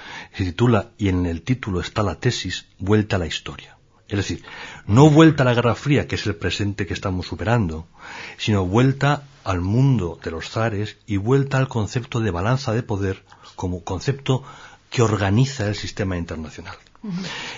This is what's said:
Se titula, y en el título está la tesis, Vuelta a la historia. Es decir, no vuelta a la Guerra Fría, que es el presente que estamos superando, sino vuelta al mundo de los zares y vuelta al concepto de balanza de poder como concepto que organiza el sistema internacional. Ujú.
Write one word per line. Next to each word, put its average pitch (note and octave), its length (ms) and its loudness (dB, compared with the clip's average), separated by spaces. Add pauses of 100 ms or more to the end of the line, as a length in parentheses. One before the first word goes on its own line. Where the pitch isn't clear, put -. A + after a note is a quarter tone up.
(340)
Se G2 100 -2
titula, G#2+ 540 2
y G#2 100 0
en F2+ 180 2
el E2 160 -4
título G#2 380 -2
está - 220 -4
la G2 140 -2
tesis, - 500 -4 (120)
Vuelta G2+ 380 2
a - 20 2
la E2+ 80 -2
historia. - 520 -12 (280)
Es G2+ 120 -6
decir, F#2 260 -4 (420)
no C#3 240 8
vuelta D3 320 8
a B2+ 40 4
la A#2+ 80 4
Guerra A#2 200 2
Fría, C#3 320 0
que - 80 -6
es - 120 -4
el G#2 100 -2
presente G2+ 500 -4
que F#2+ 80 -6
estamos F#2 320 -4
superando, F2 600 -2 (500)
sino G2+ 280 0
vuelta C3+ 600 2 (200)
al F#2 160 -2
mundo G#2 600 2
de - 80 -8
los E2 200 -8
zares G#2+ 560 -4
y G#2 100 -2
vuelta C3+ 420 2
al C3 100 0
concepto A#2 520 -4
de A2 100 -2
balanza A#2 420 0
de B2 100 0
poder F#2+ 420 -4 (320)
como F2+ 260 -6
concepto - 640 -4 (460)
que B2 120 2
organiza G#2 680 2
el G#2 60 -2
sistema F#2+ 420 -6
internacional. E2+ 580 -10 (260)
Ujú. G#3 140 -8 (440)